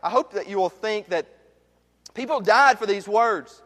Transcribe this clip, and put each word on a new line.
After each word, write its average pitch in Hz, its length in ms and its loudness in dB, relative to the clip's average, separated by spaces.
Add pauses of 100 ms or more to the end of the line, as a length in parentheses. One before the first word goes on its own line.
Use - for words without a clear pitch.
I 165 60 -2
hope 247 240 -2
that 190 160 -8
you 202 80 -6
will 185 120 0
think 214 380 -6
that 170 200 -4 (840)
people 262 280 -6
died 226 360 6
for 226 80 -6
these 202 220 -4
words. 214 580 -2